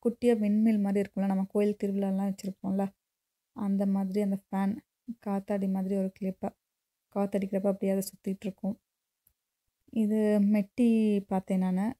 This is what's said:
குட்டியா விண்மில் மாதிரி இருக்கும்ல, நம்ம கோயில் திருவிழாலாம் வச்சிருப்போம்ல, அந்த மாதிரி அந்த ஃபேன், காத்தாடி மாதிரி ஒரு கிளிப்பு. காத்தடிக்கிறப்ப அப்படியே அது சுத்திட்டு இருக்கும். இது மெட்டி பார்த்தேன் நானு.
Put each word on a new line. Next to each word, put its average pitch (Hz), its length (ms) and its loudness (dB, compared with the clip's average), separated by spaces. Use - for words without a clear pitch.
குட்டியா 240 340 2
விண்மில் 214 440 2
மாதிரி 202 220 0
இருக்கும்ல, 196 240 -4
நம்ம 190 240 0
கோயில் 208 340 0
திருவிழாலாம் 196 460 -2
வச்சிருப்போம்ல, 190 540 -4
அந்த 196 300 -2
மாதிரி 196 360 0
அந்த 196 200 0
ஃபேன், 196 340 -2
காத்தாடி 196 460 -2
மாதிரி 190 240 -2
ஒரு 190 160 -2
கிளிப்பு. 190 380 -6
காத்தடிக்கிறப்ப 196 560 0
அப்படியே 196 200 -2
அது 196 160 0
சுத்திட்டு - 380 -8
இருக்கும். 196 320 -6
இது 214 260 0
மெட்டி 208 420 2
பார்த்தேன் 190 380 0
நானு. 185 200 0